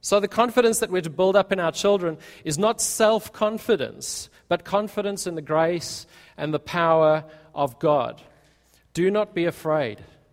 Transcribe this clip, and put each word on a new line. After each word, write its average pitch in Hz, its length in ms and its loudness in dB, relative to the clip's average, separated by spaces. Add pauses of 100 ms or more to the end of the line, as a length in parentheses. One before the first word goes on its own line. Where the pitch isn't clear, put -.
So 202 180 2
the 202 80 -2
confidence 233 520 2
that 208 120 -4
we're 185 100 0
to 165 80 -6
build 185 280 2
up 196 160 2
in 190 60 -2
our 165 120 0
children 180 460 0 (260)
is 160 160 -4
not 220 220 0
self-confidence, 214 1500 -2 (200)
but 175 160 -2
confidence 202 600 -4
in 175 100 -8
the 156 60 -8
grace 160 640 -2 (320)
and 147 160 -6
the 147 60 -2
power 160 640 2 (320)
of 135 240 -2
God. 139 420 0 (720)
"Do 180 160 0
not 208 240 -2
be 170 120 -2
afraid. 151 580 -4 (300)